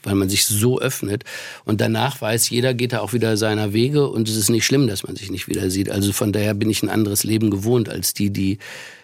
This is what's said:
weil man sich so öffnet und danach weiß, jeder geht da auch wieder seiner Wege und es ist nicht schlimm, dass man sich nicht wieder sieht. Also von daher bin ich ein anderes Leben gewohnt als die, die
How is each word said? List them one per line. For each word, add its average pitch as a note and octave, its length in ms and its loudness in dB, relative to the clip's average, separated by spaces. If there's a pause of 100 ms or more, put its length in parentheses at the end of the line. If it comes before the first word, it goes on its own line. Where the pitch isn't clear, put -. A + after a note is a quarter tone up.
weil G2+ 120 0
man G2 160 2
sich G2+ 160 2
so A2+ 340 2
öffnet G#2 440 -4 (420)
und G#2+ 160 0
danach A2+ 400 0
weiß, A#2 260 0
jeder A#2+ 240 2
geht B2 220 -2
da A2+ 60 -2
auch G#2 120 -4
wieder A2 240 2
seiner G#2+ 380 0
Wege C#3 340 2
und A2 180 0
es A2 100 -2
ist A2 120 0
nicht A#2 160 2
schlimm, C3+ 220 4
dass G2 160 -2
man - 140 -10
sich G2 140 -12
nicht - 160 -6
wieder F#2 240 -2
sieht. G2 200 0
Also G2 240 2
von G#2 180 0
daher G#2 220 0
bin G#2+ 160 0
ich G#2 120 0
ein G#2 60 -2
anderes G2+ 360 0
Leben G#2+ 260 2
gewohnt G#2+ 400 2
als - 240 -4
die, G#2 160 0
die G2 280 -2 (460)